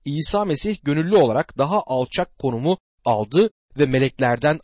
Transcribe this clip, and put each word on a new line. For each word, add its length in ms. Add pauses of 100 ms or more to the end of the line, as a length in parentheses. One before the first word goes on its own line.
İsa 400
Mesih 380
gönüllü 340
olarak 420
daha 280
alçak 520
konumu 400 (260)
aldı 460 (280)
ve 80
meleklerden 760